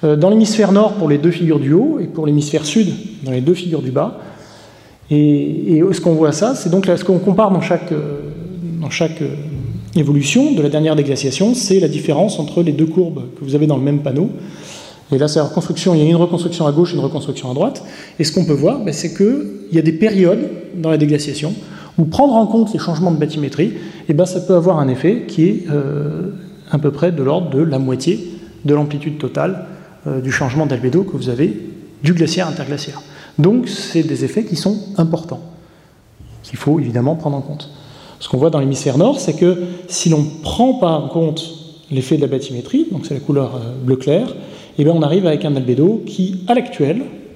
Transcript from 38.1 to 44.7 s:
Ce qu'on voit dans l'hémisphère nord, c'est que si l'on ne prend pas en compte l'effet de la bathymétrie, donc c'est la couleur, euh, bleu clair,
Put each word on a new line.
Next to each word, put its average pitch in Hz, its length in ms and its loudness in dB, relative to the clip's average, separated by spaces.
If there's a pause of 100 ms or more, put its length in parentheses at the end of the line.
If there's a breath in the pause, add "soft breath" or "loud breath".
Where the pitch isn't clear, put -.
Ce - 100 -14
qu'on - 80 0
voit 156 140 4
dans 156 80 0
l'hémisphère 135 380 0
nord, 247 220 4
c'est 160 140 -2
que 180 300 2 (260 loud breath)
si - 180 -2
l'on 156 120 4
ne 147 100 0 (140)
prend 247 320 2
pas 170 180 2
en 139 160 -2
compte 160 340 -2 (480)
l'effet 131 240 0
de 147 60 2
la 139 60 2
bathymétrie, 127 640 -2
donc 151 160 -6
c'est - 80 -6
la 131 60 -4
couleur, 135 360 -2
euh, 123 300 -8
bleu 127 120 2
clair, 185 360 0 (440 loud breath)